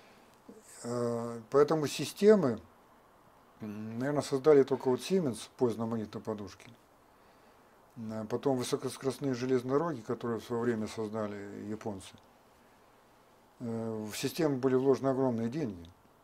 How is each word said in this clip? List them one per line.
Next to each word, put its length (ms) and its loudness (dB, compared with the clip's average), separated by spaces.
Э, 560 -4
поэтому 380 4
системы, 720 4
м, 360 -10
наверное, 260 -2
создали 400 8
только 260 0
вот 100 2
Siemens, 560 -2
поезд 220 0
на 80 -4
магнитной 360 -6
подушке. 480 -8
Э, 340 -8
потом 280 2
высокоскоростные 800 -2
железные 360 0
дороги, 300 0
которые 400 -4
в 20 -14
своё 160 -4
время 280 0
создали 840 -6
японцы. 440 -10
Э, 440 -6
в 120 -10
систему 400 -2
были 180 2
вложены 320 4
огромные 400 0
деньги. 420 -6